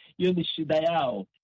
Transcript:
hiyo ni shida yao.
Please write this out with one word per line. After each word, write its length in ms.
hiyo 160
ni 100
shida 320
yao. 500